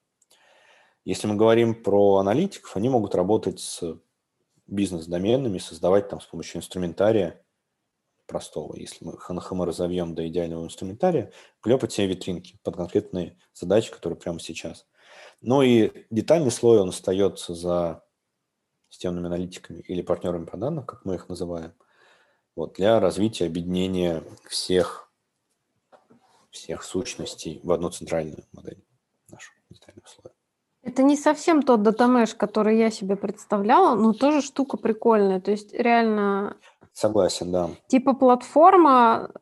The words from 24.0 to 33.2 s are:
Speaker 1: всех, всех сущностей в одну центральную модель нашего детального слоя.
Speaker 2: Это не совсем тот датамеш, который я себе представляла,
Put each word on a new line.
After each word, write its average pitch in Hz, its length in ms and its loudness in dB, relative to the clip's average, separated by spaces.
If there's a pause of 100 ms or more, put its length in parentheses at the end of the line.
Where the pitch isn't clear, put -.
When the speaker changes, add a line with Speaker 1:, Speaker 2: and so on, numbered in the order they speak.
Speaker 1:
всех, - 640 -2 (1400)
всех - 320 -14
сущностей - 800 -10
в 85 100 -2
одну 82 180 -2
центральную 78 600 -8
модель - 300 -20 (460)
нашего - 280 -20 (140)
детального - 360 -20
слоя. - 280 -20 (480)
Speaker 2:
Это 262 200 -2
не 285 140 6
совсем 302 460 2
тот 240 200 4
датамеш, 226 520 2
который 214 440 0
я 226 120 4
себе 196 260 -4
представляла, 233 800 2